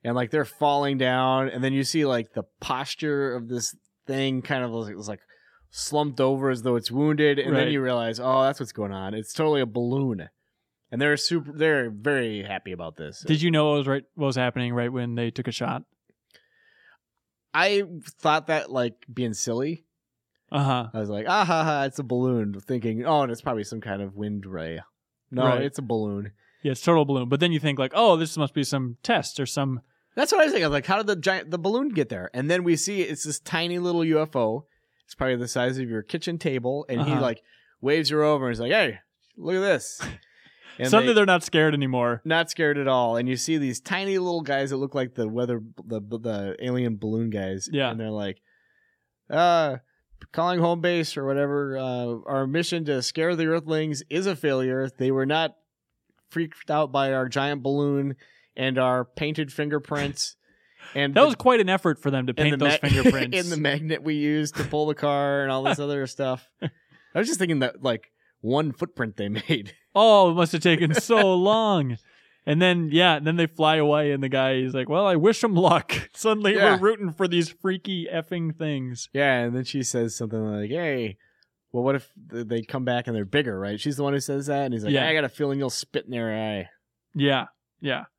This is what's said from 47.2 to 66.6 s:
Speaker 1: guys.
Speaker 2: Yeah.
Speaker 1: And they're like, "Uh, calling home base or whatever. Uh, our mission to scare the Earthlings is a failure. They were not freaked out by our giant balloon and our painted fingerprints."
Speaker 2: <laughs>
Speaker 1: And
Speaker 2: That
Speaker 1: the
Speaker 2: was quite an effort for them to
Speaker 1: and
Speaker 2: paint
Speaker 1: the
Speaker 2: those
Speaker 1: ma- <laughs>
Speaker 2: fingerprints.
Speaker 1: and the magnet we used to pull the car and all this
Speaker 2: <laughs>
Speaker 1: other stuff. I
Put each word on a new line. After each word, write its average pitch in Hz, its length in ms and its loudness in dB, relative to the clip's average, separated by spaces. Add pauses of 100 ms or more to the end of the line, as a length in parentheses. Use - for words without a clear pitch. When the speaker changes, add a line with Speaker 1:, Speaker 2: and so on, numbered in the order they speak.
Speaker 1:
guys. 95 420 -6
Speaker 2:
Yeah. 135 200 -2
Speaker 1:
And 113 80 -8
they're 110 100 -6
like, 101 320 -6 (880)
"Uh, 160 480 2 (540)
calling 175 280 0
home 170 220 2
base 170 360 0
or 139 80 -6
whatever. 139 520 0
Uh, 123 480 -4
our 135 220 -2
mission 165 380 -2
to 139 160 0
scare 165 340 -2
the 160 120 0
Earthlings 156 600 -2
is 180 160 -2
a 190 100 0
failure. 131 640 0
They 131 140 2
were 135 140 2
not 156 320 0 (720)
freaked 160 420 -6
out 151 200 2
by 135 220 2
our 131 140 0
giant 139 360 -2
balloon 139 520 0 (400)
and 131 240 0
our 127 260 2
painted 151 460 -4
fingerprints." 147 880 -4
Speaker 2:
<laughs> - 40 -20 (500)
Speaker 1:
And 139 180 0
Speaker 2:
That 202 80 6
Speaker 1:
the 285 60 10
Speaker 2:
was 240 80 2
quite 247 240 4
an 185 100 2
effort 180 320 0
for 143 80 0
them 131 160 0
to 131 60 -2
Speaker 1:
and 117 60 -4
Speaker 2:
paint 151 220 4
Speaker 1:
the 139 60 2
Speaker 2:
those 147 160 4
Speaker 1:
ma- 143 80 0
<laughs> - 0 -
Speaker 2:
fingerprints. 135 480 4
Speaker 1:
and 175 140 -2
the 160 60 -2
magnet 151 460 -2
we 156 120 0
used 147 400 0
to - 80 -4
pull 151 240 -2
the 147 80 -2
car 143 480 0
and 135 80 -2
all 131 120 0
this 139 160 0
Speaker 2:
<laughs> - 0 -
Speaker 1:
other 143 280 -4
stuff. 131 420 -6 (100)
I - 100 -6 (500)